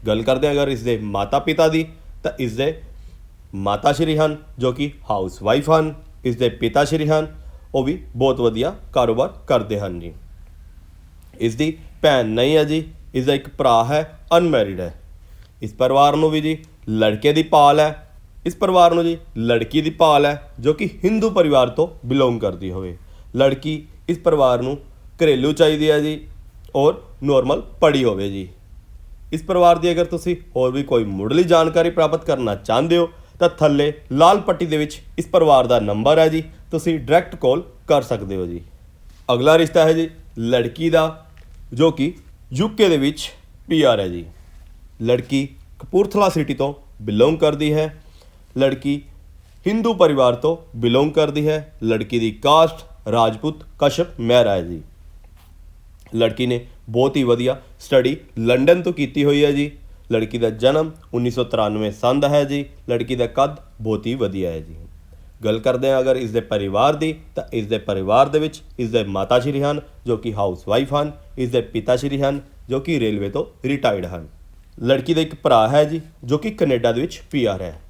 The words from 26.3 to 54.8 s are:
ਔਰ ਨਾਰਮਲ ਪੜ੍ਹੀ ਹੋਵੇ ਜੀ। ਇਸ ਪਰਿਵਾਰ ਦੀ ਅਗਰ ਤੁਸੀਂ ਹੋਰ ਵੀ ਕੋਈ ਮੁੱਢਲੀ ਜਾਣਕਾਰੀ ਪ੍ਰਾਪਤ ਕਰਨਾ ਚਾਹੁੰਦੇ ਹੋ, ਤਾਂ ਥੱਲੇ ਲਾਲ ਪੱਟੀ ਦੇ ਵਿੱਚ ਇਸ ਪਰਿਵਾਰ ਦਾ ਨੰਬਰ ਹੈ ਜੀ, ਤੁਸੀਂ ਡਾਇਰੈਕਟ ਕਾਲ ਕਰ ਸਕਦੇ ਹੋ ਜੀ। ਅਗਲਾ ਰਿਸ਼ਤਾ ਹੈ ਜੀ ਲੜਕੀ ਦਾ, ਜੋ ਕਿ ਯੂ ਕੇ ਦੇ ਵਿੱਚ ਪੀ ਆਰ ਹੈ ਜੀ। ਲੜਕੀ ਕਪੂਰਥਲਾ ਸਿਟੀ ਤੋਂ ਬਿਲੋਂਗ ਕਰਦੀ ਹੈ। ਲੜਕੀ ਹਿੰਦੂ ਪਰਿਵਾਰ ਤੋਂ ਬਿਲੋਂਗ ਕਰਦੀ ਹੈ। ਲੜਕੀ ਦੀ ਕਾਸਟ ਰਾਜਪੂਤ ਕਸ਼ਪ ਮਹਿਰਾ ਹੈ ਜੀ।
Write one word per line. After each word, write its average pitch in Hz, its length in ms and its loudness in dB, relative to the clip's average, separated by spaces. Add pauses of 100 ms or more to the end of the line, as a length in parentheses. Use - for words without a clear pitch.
ਔਰ 147 280 0 (200)
ਨਾਰਮਲ 135 380 0
ਪੜ੍ਹੀ 143 420 0
ਹੋਵੇ 101 260 -2
ਜੀ। 98 180 -10 (840)
ਇਸ 156 100 -8
ਪਰਿਵਾਰ 175 340 4
ਦੀ 170 140 0
ਅਗਰ 170 140 0
ਤੁਸੀਂ 170 300 -6 (200)
ਹੋਰ 127 160 0
ਵੀ 139 120 -4
ਕੋਈ 123 200 0
ਮੁੱਢਲੀ 107 400 0
ਜਾਣਕਾਰੀ 165 460 2
ਪ੍ਰਾਪਤ 160 360 -2
ਕਰਨਾ 127 300 -2
ਚਾਹੁੰਦੇ 135 420 0
ਹੋ, 170 120 2 (300)
ਤਾਂ 175 100 4
ਥੱਲੇ 147 440 2 (180)
ਲਾਲ 170 280 6
ਪੱਟੀ 180 260 -2
ਦੇ 156 120 -4
ਵਿੱਚ 151 240 -6 (160)
ਇਸ - 100 -6
ਪਰਿਵਾਰ 151 400 4
ਦਾ 120 120 2
ਨੰਬਰ 113 400 2
ਹੈ 160 80 6
ਜੀ, 160 160 -2 (280)
ਤੁਸੀਂ 160 280 -4
ਡਾਇਰੈਕਟ 160 360 0
ਕਾਲ 139 280 0 (240)
ਕਰ 147 140 2
ਸਕਦੇ 101 340 -6
ਹੋ 92 100 -4
ਜੀ। 85 160 -10 (720)
ਅਗਲਾ 143 240 6
ਰਿਸ਼ਤਾ 165 260 4
ਹੈ 160 100 4
ਜੀ 160 160 -2 (300)
ਲੜਕੀ 120 500 -2
ਦਾ, 160 360 0 (480)
ਜੋ 151 180 4
ਕਿ 156 220 -4 (400)
ਯੂ 165 140 -2
ਕੇ 214 220 2
ਦੇ 165 80 2
ਵਿੱਚ 143 340 -2 (360)
ਪੀ 156 140 0
ਆਰ 120 180 4
ਹੈ 95 80 -4
ਜੀ। 87 180 -8 (760)
ਲੜਕੀ 131 460 0 (320)
ਕਪੂਰਥਲਾ 196 500 0
ਸਿਟੀ 147 240 -4
ਤੋਂ 139 200 -4 (280)
ਬਿਲੋਂਗ 113 360 2
ਕਰਦੀ 151 360 0
ਹੈ। 151 300 -4 (540)
ਲੜਕੀ 135 440 -2 (680)
ਹਿੰਦੂ 220 260 0
ਪਰਿਵਾਰ 143 420 4
ਤੋਂ 156 420 -4
ਬਿਲੋਂਗ 123 340 2
ਕਰਦੀ 147 360 0
ਹੈ। 151 260 -4 (100)
ਲੜਕੀ 110 360 -2
ਦੀ 113 120 -2
ਕਾਸਟ 156 440 4 (360)
ਰਾਜਪੂਤ 113 520 -2 (160)
ਕਸ਼ਪ 170 400 0
ਮਹਿਰਾ 117 360 4
ਹੈ 90 60 -2
ਜੀ। 85 200 -10 (1300)